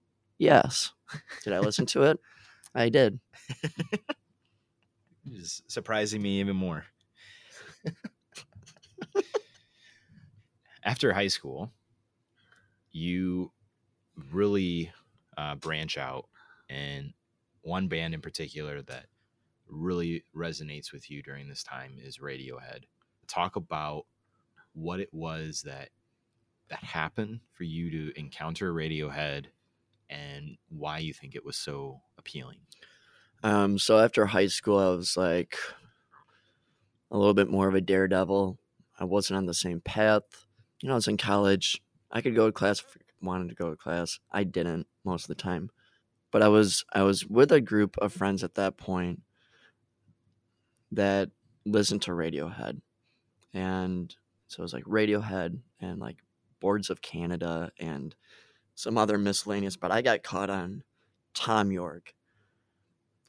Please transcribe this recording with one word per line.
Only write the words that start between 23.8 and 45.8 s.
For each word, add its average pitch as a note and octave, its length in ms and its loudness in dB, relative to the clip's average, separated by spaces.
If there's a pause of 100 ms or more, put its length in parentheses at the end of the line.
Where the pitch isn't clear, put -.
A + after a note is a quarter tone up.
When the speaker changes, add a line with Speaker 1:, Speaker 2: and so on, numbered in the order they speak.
Speaker 2:
what E2+ 260 -8
it G2 120 -8
was D#2+ 520 -8
that, C3+ 260 -16 (800)
that D2+ 140 -12
happened G#2+ 560 -6 (120)
for - 120 -14
you E2 260 -6
to D#2 300 -8
encounter E2 520 -6
Radiohead D2+ 760 -4 (600)
and C#3+ 500 -14 (120)
why D#2 300 -8
you D#2+ 140 -6
think C2+ 200 -18
it - 100 -12
was C#2+ 140 -10
so C#2+ 440 -10 (140)
appealing. C3 440 -16 (840)
Speaker 1:
Um, G2+ 340 4
so A2 220 6
after A2+ 260 6
high F#2+ 220 4
school, G2+ 320 4
I F#2+ 100 6
was, F2+ 280 0
like, F2+ 400 0 (1500)
a - 60 0
little G2+ 160 8
bit G2 160 6
more F#2+ 180 4
of F#2+ 80 4
a F#2+ 60 4
daredevil. F#2+ 760 2 (400)
I G2 60 -8
wasn't F#2+ 340 0
on F#2+ 80 0
the F2 80 -4
same F2 280 -4
path. - 640 2 (340)
You C3+ 60 -8
know, C3+ 60 0
I - 20 2
was A2+ 120 0
in G#2+ 100 0
college. G2+ 640 2 (280)
I A#2 120 -4
could B2 140 0
go A2+ 120 6
to A2 40 2
class G2+ 280 2
if - 180 -20
I - 280 -16
wanted F2+ 240 -4
to F2 60 -16
go E2+ 140 -4
to D#2 60 -6
class. E2+ 440 -4 (120)
I G2+ 140 0
didn't E2+ 420 -2 (160)
most F2+ 200 -4
of - 40 -16
the - 80 -8
time. F2+ 340 -6 (640)